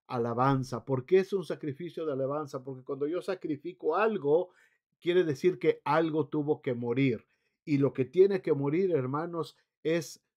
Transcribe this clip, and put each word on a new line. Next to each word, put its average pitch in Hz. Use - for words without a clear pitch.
alabanza. 123
¿Por 131
qué 190
es 185
un 185
sacrificio 160
de 151
alabanza? 139
Porque 127
cuando 139
yo 170
sacrifico 165
algo, 180
quiere 175
decir 170
que 156
algo 156
tuvo 147
que 135
morir. 120
Y 147
lo 139
que 127
tiene 185
que 170
morir, 151
hermanos, 156
es 165